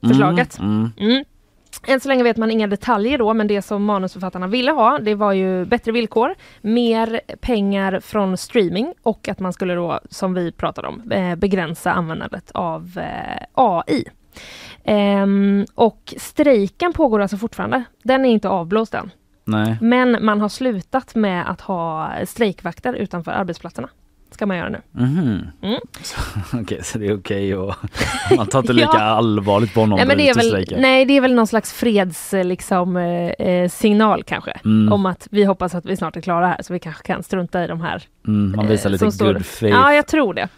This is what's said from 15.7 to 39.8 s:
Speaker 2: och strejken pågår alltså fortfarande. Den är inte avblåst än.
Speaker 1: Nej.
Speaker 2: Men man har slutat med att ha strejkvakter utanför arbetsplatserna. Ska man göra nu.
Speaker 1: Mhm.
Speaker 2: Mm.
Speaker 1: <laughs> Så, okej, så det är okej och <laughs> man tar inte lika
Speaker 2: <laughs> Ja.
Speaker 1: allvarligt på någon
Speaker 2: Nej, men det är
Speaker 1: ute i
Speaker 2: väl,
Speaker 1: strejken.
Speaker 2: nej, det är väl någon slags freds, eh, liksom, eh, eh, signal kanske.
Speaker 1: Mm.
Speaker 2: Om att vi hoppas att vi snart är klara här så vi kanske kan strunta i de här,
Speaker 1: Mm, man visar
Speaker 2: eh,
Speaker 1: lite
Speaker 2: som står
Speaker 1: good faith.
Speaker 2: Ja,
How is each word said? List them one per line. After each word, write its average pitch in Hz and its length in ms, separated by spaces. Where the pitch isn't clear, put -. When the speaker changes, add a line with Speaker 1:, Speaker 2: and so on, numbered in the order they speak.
Speaker 2:
och - 420
strejken 285 760
pågår 240 280
alltså 196 160
fortfarande. 226 460
Den 262 220
är 254 40
inte 220 200
avblåst 190 440
än. 123 180
Speaker 1:
Nej. 107 360
Speaker 2:
Men 240 440
man 208 160
har 208 80
slutat 254 680
med 196 340
att 175 120
ha 165 500
strejkvakter 202 680
utanför 180 380
arbetsplatserna. 170 580
Ska - 140
man 190 120
göra 170 120
nu. - 120
Speaker 1:
Mhm. 127 500
Speaker 2:
Mm. 202 180
Speaker 1:
<laughs> - 120
Så, - 160
okej, 98 220
så - 140
det 104 100
är 104 100
okej 98 380
och 95 180
<laughs> - 320
man 107 100
tar 135 120
inte 123 140
lika 120 160
Speaker 2:
<laughs> 107 40
Ja. 110 80
Speaker 1:
allvarligt 107 720
på 110 120
någon 104 120
Speaker 2:
Nej, 247 100
men 285 100
det 294 100
är 262 40
Speaker 1:
ute 233 80
i - 20
Speaker 2:
väl, 226 80
Speaker 1:
strejken. 196 320
Speaker 2:
nej, 262 240
det 277 120
är 269 40
väl 262 120
någon 226 140
slags 220 260
freds, 202 600
eh, 190 120
liksom, 180 520
eh, 175 320
eh, 180 400
signal 208 540
kanske. - 280
Speaker 1:
Mm. 214 280
Speaker 2:
Om 202 120
att 180 260
vi 208 120
hoppas 185 320
att 175 100
vi 185 120
snart 165 200
är 170 40
klara 175 260
här 175 140
så - 120
vi 175 60
kanske - 240
kan - 200
strunta 180 400
i 165 40
de 165 140
här, 165 220
Speaker 1:
Mm, 104 280
man 104 120
visar 104 220
Speaker 2:
eh, - 20
Speaker 1:
lite 95 140
Speaker 2:
som 107 60
står 104 220
Speaker 1:
good 185 120
faith. 120 300
Speaker 2:
Ja, 277 180